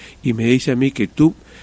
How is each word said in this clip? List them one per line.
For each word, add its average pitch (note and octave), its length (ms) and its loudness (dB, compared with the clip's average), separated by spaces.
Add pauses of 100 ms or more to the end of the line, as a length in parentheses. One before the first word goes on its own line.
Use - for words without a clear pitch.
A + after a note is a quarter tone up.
(220)
y B2+ 100 -2
me A2+ 120 -2
dice B2+ 280 0
a B2 40 -2
mí C3 140 0
que A2 160 -4
tú D#3 280 0 (280)